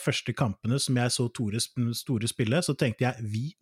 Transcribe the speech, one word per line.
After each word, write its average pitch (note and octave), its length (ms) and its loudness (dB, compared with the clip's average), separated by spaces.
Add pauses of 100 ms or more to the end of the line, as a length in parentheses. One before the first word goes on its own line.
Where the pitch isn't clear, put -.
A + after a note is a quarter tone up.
første - 320 -2
kampene A#2+ 480 0
som B2+ 160 2
jeg A#2+ 160 2
så B2 160 0
Tore A2 320 -2
sp-, A#2+ 320 -2
Store A#2 360 -2
spille, B2+ 360 2
så D3+ 80 0
tenkte B2+ 320 0
jeg, A#2+ 160 -2
«Vi A2 220 -2 (180)